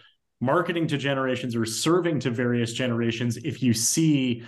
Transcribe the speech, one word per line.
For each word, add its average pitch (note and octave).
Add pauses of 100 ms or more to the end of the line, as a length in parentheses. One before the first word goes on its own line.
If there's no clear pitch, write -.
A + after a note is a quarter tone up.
(400)
marketing E3
to C#3+
generations B2+
or A#2
serving E3
to C3+
various A#2+
generations, A#2
if -
you B2
see, C3